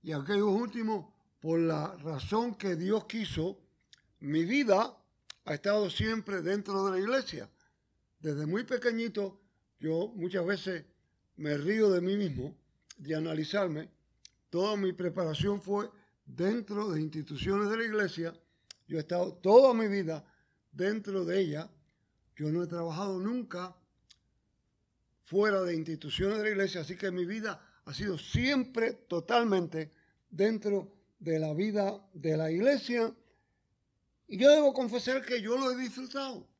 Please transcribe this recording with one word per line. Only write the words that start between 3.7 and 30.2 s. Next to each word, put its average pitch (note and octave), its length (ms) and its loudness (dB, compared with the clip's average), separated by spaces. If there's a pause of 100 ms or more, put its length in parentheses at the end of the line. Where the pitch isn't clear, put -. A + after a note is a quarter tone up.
mi D#3 260 0
vida A3+ 520 4 (460)
ha D3+ 100 -6
estado G3+ 360 0
siempre G#3 520 -2
dentro G3 440 -2
de F#3+ 60 2
la F#3 80 0
iglesia. A3 520 -2 (640)
Desde D3+ 280 -6
muy F#3+ 180 -2
pequeñito, A3+ 760 -4 (400)
yo E3+ 340 -2
muchas F3+ 300 -2
veces F3+ 400 -4 (500)
me D3 220 -2
río G3+ 320 4
de F3+ 100 4
mí F#3 160 0
mismo, C#3+ 400 -2 (400)
de D3+ 200 -6
analizarme. D#3+ 760 -2 (580)
Toda G3+ 280 0
mi F#3+ 160 0
preparación F3+ 680 -2
fue G3+ 280 -2 (360)
dentro G3+ 640 -2
de D#3 120 -2
instituciones D#3 680 -2
de A3 60 0
la A3+ 80 -2
iglesia. F#3+ 500 -2 (540)
Yo E3 80 -6
he D#3 60 -2
estado F3 320 -2
toda B3 400 10
mi A3 160 2
vida D#3+ 340 -2 (480)
dentro G3 540 -4
de F#3 160 0
ella. D#3 280 -4 (640)
Yo D3+ 160 -4
no E3+ 140 0
he E3 40 -4
trabajado E3+ 520 -4
nunca F#3+ 560 -6 (1500)
fuera G3 380 2
de F3 120 0
instituciones D#3+ 600 -4
de G#3+ 80 -2
la G#3+ 60 2
iglesia, G3 280 -2
así E3 160 -8
que F#3+ 160 -4
mi F3+ 140 -2
vida G#3+ 360 -6 (220)
ha D#3 100 -14
sido F#3+ 240 -4
siempre B3 760 0
totalmente F3 1000 0 (360)